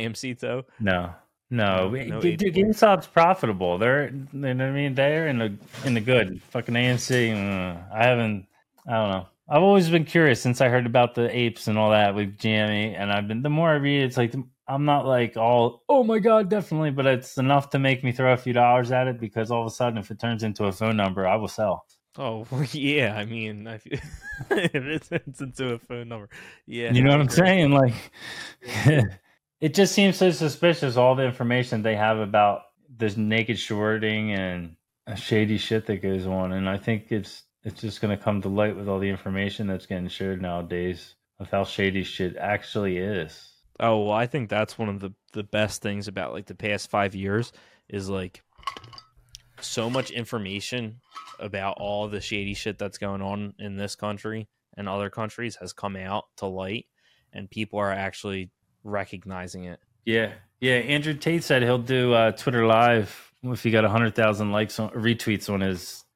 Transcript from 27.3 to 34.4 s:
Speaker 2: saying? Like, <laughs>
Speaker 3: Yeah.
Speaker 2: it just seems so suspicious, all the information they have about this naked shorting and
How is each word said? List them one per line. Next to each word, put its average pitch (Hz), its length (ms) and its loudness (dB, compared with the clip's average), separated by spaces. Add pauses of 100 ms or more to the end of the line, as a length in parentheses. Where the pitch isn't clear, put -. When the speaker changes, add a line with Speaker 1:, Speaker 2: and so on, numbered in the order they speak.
Speaker 2:
saying? 180 340 6
Like, 131 240 6 (380)
<laughs> - 340 -18 (180)
Speaker 3:
Yeah. 151 160 6 (580)
Speaker 2:
it 156 140 0
just 185 220 4
seems 196 220 4
so 185 120 6
suspicious, 156 680 0
all 127 180 6
the 131 100 2
information 123 560 0
they 110 140 2
have 110 240 2
about 104 420 4 (340)
this 110 220 -2
naked 110 400 0
shorting 107 800 -2
and 87 380 -6 (420)